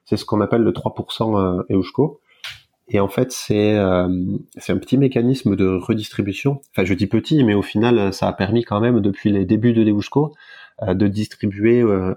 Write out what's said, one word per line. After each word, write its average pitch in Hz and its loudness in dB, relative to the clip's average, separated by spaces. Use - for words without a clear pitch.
C'est - -2
ce - -12
qu'on 104 0
appelle 113 2
le 104 2
trois - -6
pour - -8
cent, 110 -2
euh, 92 0
Eusko. 104 -2
Et 104 0
en 98 2
fait, 127 -2
c'est, 104 0
euh, 92 2
c'est - -6
un 92 0
petit - -2
mécanisme 123 2
de 95 2
redistribution. 107 -2
Enfin, 98 0
je 95 0
dis 101 -2
petit, 117 0
mais 107 4
au 101 2
final, 107 0
ça - -2
a 95 -2
permis 107 0
quand 104 -2
même, 117 2
depuis 101 0
les 98 0
débuts 110 2
de 113 2
l'Eusko, 107 0
euh, 95 -2
de 101 2
distribuer, 107 0
euh, 95 0